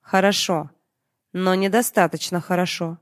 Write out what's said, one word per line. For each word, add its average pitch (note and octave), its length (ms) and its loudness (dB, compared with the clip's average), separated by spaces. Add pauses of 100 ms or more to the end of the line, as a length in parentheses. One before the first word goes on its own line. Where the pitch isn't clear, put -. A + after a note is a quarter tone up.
"Хорошо, F#3+ 680 0 (640)
но F#3 220 0
недостаточно F#3+ 840 0
хорошо" F3 600 -4